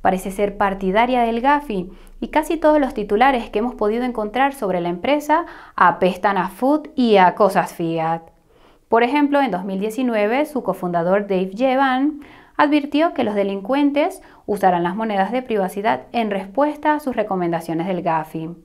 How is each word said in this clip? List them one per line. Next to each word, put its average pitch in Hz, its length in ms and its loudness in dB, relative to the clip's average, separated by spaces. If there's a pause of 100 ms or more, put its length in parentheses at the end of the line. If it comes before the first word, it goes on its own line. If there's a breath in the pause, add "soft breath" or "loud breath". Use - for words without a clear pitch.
parece 190 300 0
ser 202 260 -4
partidaria 208 640 0
del 233 180 0
gafi, 247 520 0 (300 loud breath)
y - 80 -8
casi 311 280 -2
todos 302 240 4
los 254 120 -2
titulares 220 560 2
que 214 100 -2
hemos 240 160 -4
podido 220 280 0
encontrar 247 500 -2
sobre 180 280 -2
la 175 80 -4
empresa 294 560 0 (320 loud breath)
apestan 185 600 2
a 180 120 -2
food 294 440 0
y 233 220 4
a 180 200 6
cosas 190 380 2
fiat. 165 500 -2 (680 soft breath)
Por 233 140 4
ejemplo, 285 380 2
en 254 100 0
dos 180 120 -4
mil 196 160 -4
diecinueve, 226 680 0
su 254 180 -6
cofundador 180 640 0
Dave 190 280 -2
Jevan 262 640 0 (380 loud breath)
advirtió 294 560 2
que 269 100 -2
los 208 120 -2
delincuentes 269 840 0 (240 loud breath)
usarán 190 380 2
las 180 140 -2
monedas 208 340 0
de 254 100 -2
privacidad 208 720 -2
en 226 180 -2
respuesta 285 640 0
a 294 60 0
sus 254 160 -6
recomendaciones 170 720 -2
del 175 140 -2
gafi. 160 480 -4 (160)